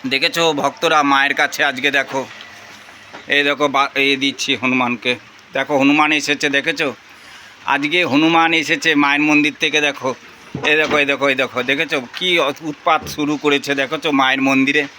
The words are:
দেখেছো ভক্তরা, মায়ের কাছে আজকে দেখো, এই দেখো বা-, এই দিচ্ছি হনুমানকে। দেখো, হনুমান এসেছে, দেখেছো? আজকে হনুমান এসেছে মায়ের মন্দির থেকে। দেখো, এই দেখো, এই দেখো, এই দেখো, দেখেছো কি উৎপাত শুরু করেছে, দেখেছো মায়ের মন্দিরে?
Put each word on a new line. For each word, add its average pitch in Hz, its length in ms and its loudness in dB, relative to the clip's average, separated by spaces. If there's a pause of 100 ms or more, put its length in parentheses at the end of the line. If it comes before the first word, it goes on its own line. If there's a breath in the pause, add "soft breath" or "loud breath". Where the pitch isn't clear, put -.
(100)
দেখেছো 165 320 0 (100)
ভক্তরা, 147 500 0
মায়ের 139 320 4
কাছে 147 280 0
আজকে 139 280 0
দেখো, 135 300 -2 (1120)
এই 143 80 4
দেখো 143 220 0 (100)
বা-, 139 160 2 (100)
এই 139 160 2
দিচ্ছি 135 340 -4 (100)
হনুমানকে। 127 500 -2 (420)
দেখো, 135 280 -2
হনুমান 147 300 4
এসেছে, 147 380 -2
দেখেছো? 143 380 -2 (880 loud breath)
আজকে 147 260 0 (120)
হনুমান 165 420 4
এসেছে 160 420 0
মায়ের 143 340 2
মন্দির 147 300 2
থেকে। 151 220 0
দেখো, 139 280 -2 (600)
এই 151 80 4
দেখো, 151 240 0
এই 143 100 0
দেখো, 139 180 -2
এই 135 120 0
দেখো, 123 180 -2 (100)
দেখেছো 147 280 -2 (200)
কি 180 120 -4 (400)
উৎপাত 156 320 0 (140)
শুরু 151 180 -2 (100)
করেছে, 143 280 0 (100)
দেখেছো 143 280 -4 (100)
মায়ের 135 220 2
মন্দিরে? 135 420 2 (160)